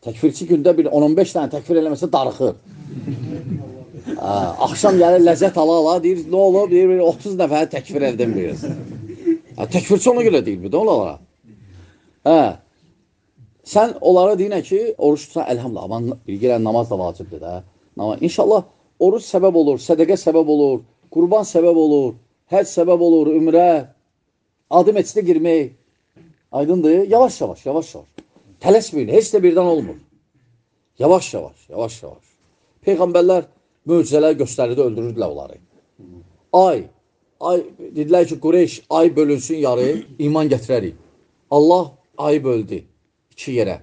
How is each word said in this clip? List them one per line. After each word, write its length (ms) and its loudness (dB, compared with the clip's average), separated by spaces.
Təkfirçi 420 -4
gündə 280 2
bir 160 2
on 160 2
on 80 0
beş 180 0
dənə 180 -2
təkfir 280 -2
eləməsə 320 -4
darıxır. 420 -2
Hə, 280 -6
axşam 320 0
gəlir 260 6
ləzzət 340 2
ala-ala, 440 2
deyir, 240 -2
"Nə 100 -4
olub?" 340 2
Deyir, 180 4
"Bir 100 2
otuz 380 -2
nəfəri 380 0
təkfir 280 -6
elədim," 320 -2
deyir. 200 -4
Hə, 80 -4
təkfirçi 440 0
ona 120 0
görə 220 2
deyil, 180 -6
bir 80 -10
də 60 -2
onlara. 420 0
Hə, 120 6
sən 340 0
onlara 380 4
deyinə 240 -2
ki, 360 -2
oruç 280 0
tutsan, 260 -6
əlhamdülillah, 320 -8
amma 420 -8
bir 140 -8
gələn 220 0
namaz 280 -2
da 80 -4
vacibdir 420 -10
də. 220 -12
Namaz, 260 -6
inşallah, 420 0
oruç 260 0
səbəb 280 0
olur, 240 2
sədəqə 380 0
səbəb 320 0
olur, 320 2
qurban 320 2
səbəb 320 2
olur, 380 2
həcc 260 0
səbəb 220 2
olur, 340 4
ümrə, 540 2
adı 260 4
meçidə 300 -2
girmək. 460 0
Aydındır? 560 0
Yavaş-yavaş, 580 0
yavaş-yavaş. 420 -8
Tələsməyin, 500 0
heç 220 2
də 80 2
birdən 260 4
olmur. 300 -2
Yavaş-yavaş, 680 -2
yavaş-yavaş. 560 -12
Peyğəmbərlər 580 2
möcüzələr 520 2
göstərirdi, 420 -4
öldürürdülər 540 -4
onları. 240 -16
Ay, 340 2
ay, 220 -2
dedilər 300 2
ki, 140 -8
Qureyş, 400 0
ay 260 2
bölünsün 460 -2
yarı, 280 0
iman 300 -2
gətirərik. 480 -4
Allah 420 2
ayı 260 -2
böldü 380 -6
iki 260 -12
yerə. 240 -4